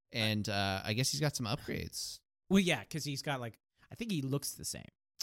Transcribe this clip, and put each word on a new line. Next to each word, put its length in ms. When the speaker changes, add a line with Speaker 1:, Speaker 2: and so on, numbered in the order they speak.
Speaker 1:
And, 360
uh, 340
I 120
guess 180
he's 80
got 160
some 100
upgrades. 760
Speaker 2:
Well, 120
yeah, 240
'cause 200
he's 180
got, 180
like, 180
I 40
think 140
he 120
looks 300
the 120
same. 240